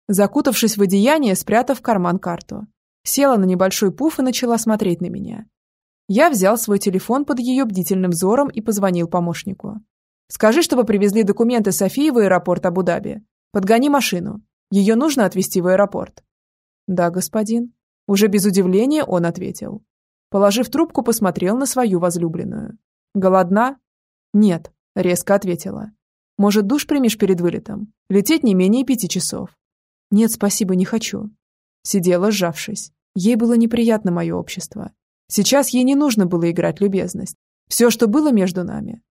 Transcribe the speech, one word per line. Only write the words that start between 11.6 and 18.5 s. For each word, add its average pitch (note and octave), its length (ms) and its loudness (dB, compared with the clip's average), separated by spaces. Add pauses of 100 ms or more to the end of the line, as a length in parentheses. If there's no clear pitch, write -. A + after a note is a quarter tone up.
Софии B3+ 380 0
в B3 80 0
аэропорт F#3 480 2
Абу-Даби. F3+ 580 -4 (280)
Подгони A3+ 380 2
машину. G#3 520 -2 (280)
Ее G3+ 280 4
нужно C4+ 280 2
отвезти F#3 360 -2
в E3+ 60 0
аэропорт". - 560 0 (640)
"Да, F3 220 0
господин". A3 640 -4 (320)
Уже G3+ 220 2
без G3 180 2
удивления G3+ 600 2